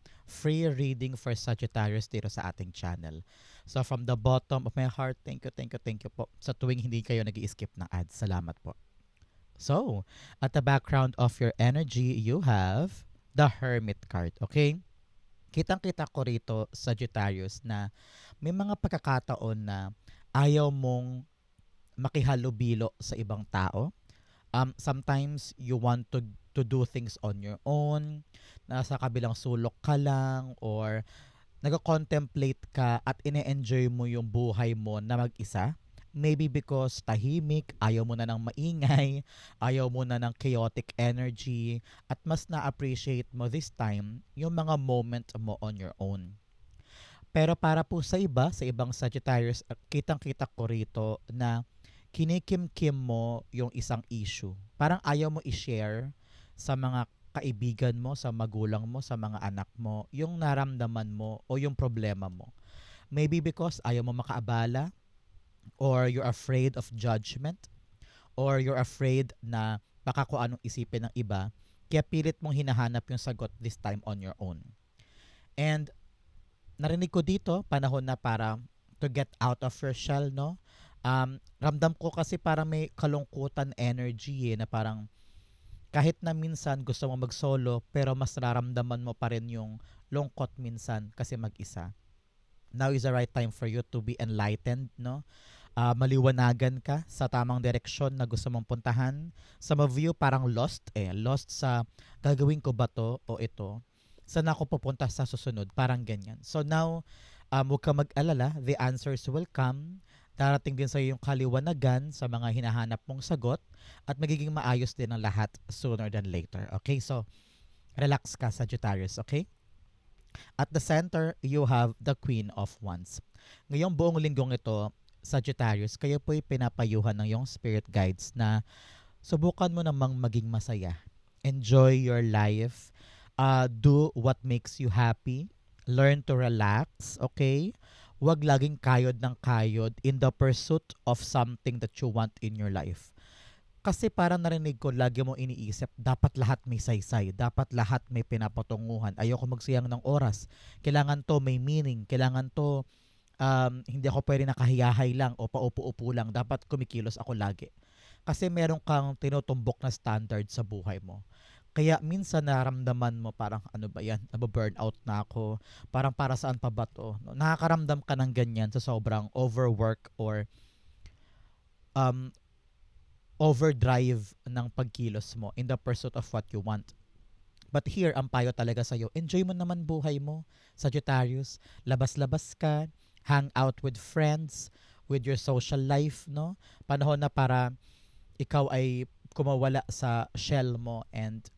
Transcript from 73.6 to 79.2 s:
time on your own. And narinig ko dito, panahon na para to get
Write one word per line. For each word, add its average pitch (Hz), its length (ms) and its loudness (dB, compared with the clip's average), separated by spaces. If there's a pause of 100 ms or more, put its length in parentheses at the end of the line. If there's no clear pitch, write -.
time 104 240 -6
on 101 160 -8
your 95 160 -10
own. 90 240 -8 (960)
And 151 320 0 (880)
narinig 165 320 0
ko 170 160 2
dito, 185 400 0
panahon 135 400 0
na 131 80 -2
para 113 480 -2 (400)
to 147 80 0
get 131 320 -2